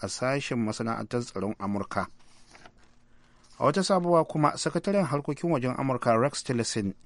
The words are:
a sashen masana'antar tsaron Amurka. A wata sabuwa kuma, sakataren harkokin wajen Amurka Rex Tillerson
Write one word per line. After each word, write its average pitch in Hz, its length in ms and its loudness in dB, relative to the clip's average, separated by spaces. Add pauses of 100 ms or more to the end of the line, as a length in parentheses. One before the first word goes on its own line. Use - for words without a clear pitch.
a 98 60 -6
sashen 127 560 -2
masana'antar 110 640 -2
tsaron 98 320 -6
Amurka. 98 480 -4 (1500)
A 117 60 0
wata 165 180 4
sabuwa 175 400 4
kuma, 151 340 2
sakataren 190 480 0
harkokin 143 460 -2
wajen 127 260 0
Amurka 131 380 2
Rex 127 280 2
Tillerson 113 500 -2 (120)